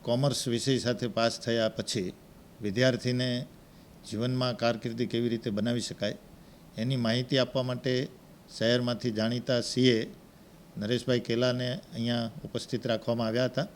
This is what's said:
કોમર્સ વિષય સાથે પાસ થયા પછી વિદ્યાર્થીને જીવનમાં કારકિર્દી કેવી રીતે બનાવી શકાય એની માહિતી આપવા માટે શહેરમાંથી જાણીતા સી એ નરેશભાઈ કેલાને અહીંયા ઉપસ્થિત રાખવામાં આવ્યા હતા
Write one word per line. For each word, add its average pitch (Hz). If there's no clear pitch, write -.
કોમર્સ 127
વિષય 123
સાથે 120
પાસ 113
થયા 117
પછી 104
વિદ્યાર્થીને 123
જીવનમાં 123
કારકિર્દી 117
કેવી 117
રીતે 117
બનાવી 113
શકાય 101
એની 123
માહિતી 123
આપવા 127
માટે 127
શહેરમાંથી 120
જાણીતા 117
સી 127
એ 113
નરેશભાઈ 120
કેલાને 123
અહીંયા 117
ઉપસ્થિત 113
રાખવામાં 117
આવ્યા 120
હતા 135